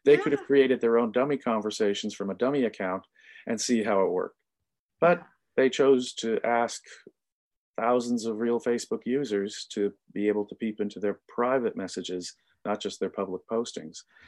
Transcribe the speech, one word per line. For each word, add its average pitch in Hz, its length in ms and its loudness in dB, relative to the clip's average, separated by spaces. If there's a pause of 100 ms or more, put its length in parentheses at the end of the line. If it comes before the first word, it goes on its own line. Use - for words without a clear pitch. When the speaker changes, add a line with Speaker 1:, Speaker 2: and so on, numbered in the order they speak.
Speaker 1:
They 147 120 10
could 151 160 0
have 135 80 -2
Speaker 2:
Yeah. - 60 -16
Speaker 1:
created 131 340 6
their 117 180 4
own 117 120 0
dummy 135 260 0
conversations 107 760 -2
from 98 160 -6
a 95 60 -6
dummy 135 300 0
account 95 400 -4 (420)
and 113 120 -4
see 113 240 0
how 101 220 2
it 87 60 0
worked. 87 260 -4 (640)
But 170 200 4
Speaker 2:
Yeah. - 40 -18 (340)
Speaker 1:
they 131 140 4
chose 131 440 4
to 113 300 -4
ask 117 380 -2 (920)
thousands 120 480 0
of 110 140 -4
real 117 200 0
Facebook 117 460 -4
users 107 640 -4
to 101 220 -2 (200)
be 104 140 0
able 104 180 0
to - 100 -14
peep 110 240 -6
into 101 200 -6
their 101 280 -4
private 123 480 -2
messages, 90 580 -8 (320)
not 104 140 -4
just - 200 -8
their 98 100 -2
public 95 400 -6
postings. 110 480 -6 (300)